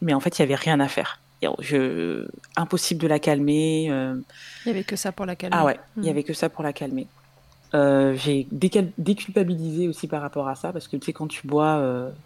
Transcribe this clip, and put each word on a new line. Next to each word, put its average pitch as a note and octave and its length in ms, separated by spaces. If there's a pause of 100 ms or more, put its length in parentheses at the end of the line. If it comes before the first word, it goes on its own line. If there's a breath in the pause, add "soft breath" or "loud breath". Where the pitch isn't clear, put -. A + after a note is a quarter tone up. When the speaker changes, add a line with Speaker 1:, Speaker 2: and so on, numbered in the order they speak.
Speaker 1:
Mais E3 100
en C#3 80
fait, E3+ 180
il E3 40
y - 20
avait C#3 100
rien D3+ 240
à C#3 100
faire. - 320 (200)
Et - 60 (140)
je... G#2 640 (300)
Impossible E3+ 440
de E3 80
la D3+ 100
calmer, D3+ 720
euh. C3 240 (520 loud breath)
Speaker 2:
Il - 20
y - 40
avait G3 120
que - 120
ça G3 140
pour G3 140
la F3+ 120
calmer. F3+ 220
Speaker 1:
Ah D#3+ 60
ouais, C#3 140 (180)
il G#3+ 60
y F3 40
Speaker 2:
Mhm. D#3+ 60
Speaker 1:
avait C#3+ 100
que D3+ 120
ça D#3+ 160
pour - 120
la D3 120
calmer. C3+ 320 (680)
Euh, C#3 400
j'ai C3+ 360
décal-, F3+ 480
déculpabilisé F3 880
aussi D#3+ 200
par D3+ 140
rapport C#3 260
à C3+ 60
ça, E3 180
parce F3 160
que, - 80
tu C3+ 100
sais, D#3+ 60
quand D#3 140
tu - 200
bois, D3+ 320
euh, B2+ 320 (160)